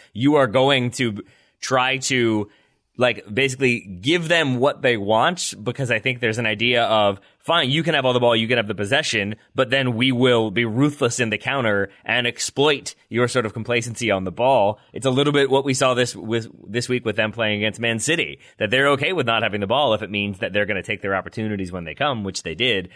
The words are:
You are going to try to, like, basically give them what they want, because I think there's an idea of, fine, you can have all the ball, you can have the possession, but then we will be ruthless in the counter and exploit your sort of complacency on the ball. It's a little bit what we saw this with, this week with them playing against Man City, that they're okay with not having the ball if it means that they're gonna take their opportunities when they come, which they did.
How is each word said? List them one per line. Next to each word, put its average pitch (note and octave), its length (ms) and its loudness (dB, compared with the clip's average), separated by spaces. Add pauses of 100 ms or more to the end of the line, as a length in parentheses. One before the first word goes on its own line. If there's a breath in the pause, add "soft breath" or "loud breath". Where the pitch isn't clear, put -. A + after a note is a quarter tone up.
(140 soft breath)
You C#3 220 2
are C3+ 120 4
going C3 440 2
to A2 300 -2 (400 soft breath)
try C3 360 0
to, A#2 520 0 (480 soft breath)
like, A#2+ 340 0
basically B2+ 480 0 (220)
give D#3+ 260 0
them D3+ 320 2
what C3+ 240 0
they B2 140 2
want, A2 560 0 (100)
because A#2+ 260 -6
I A#2 100 2
think A#2+ 200 -4
there's A2+ 180 -2
an A#2+ 80 -4
idea A#2 380 2
of, G#2 360 2 (200 soft breath)
fine, D#3+ 320 0
you D#3 100 0
can D#3+ 140 0
have C3+ 100 0
all B2+ 80 4
the B2 60 2
ball, A#2+ 160 4
you A2+ 120 0
can A#2+ 100 2
have G#2+ 100 -2
the G#2+ 80 -6
possession, G#2+ 600 -2 (200 soft breath)
but B2+ 160 0
then B2+ 240 0
we B2+ 160 2
will A#2+ 400 4
be A#2 120 0
ruthless B2 560 0
in A2+ 120 0
the G#2+ 80 -2
counter A2+ 500 0 (160 soft breath)
and A#2+ 220 0
exploit C3+ 640 -2 (160 soft breath)
your A#2 180 2
sort A#2 200 0
of G#2 60 -6
complacency A#2 580 -4
on F#2+ 140 0
the F#2 60 -4
ball. A2+ 460 2 (160 soft breath)
It's - 140 -4
a C3 40 4
little C#3+ 220 2
bit C#3 160 2
what C3+ 160 2
we C#3 80 0
saw B2+ 220 2
this A#2+ 200 0
with, A2 340 -4 (220)
this A#2+ 160 -4
week B2+ 160 -2
with A2 120 -4
them A2 160 -2
playing G#2 320 -2
against G#2+ 160 -4
Man A#2 180 -2
City, A2 400 -4 (220 loud breath)
that G#2+ 100 0
they're C3+ 200 2
okay D3 220 0
with D#3+ 140 -2
not A2+ 160 0
having G#2 180 -2
the G2 80 -2
ball B2 280 2
if G#2 80 -6
it F#2 80 -10
means G2+ 260 -4
that F#2 160 -6
they're G#2 140 0
gonna G2 160 -4
take G#2 180 -6
their G2 140 -2
opportunities F#2+ 560 -6
when F2+ 140 -8
they D2+ 100 -10
come, C3 280 -2
which F#2+ 200 -8
they E2+ 100 -8
did. G2 420 0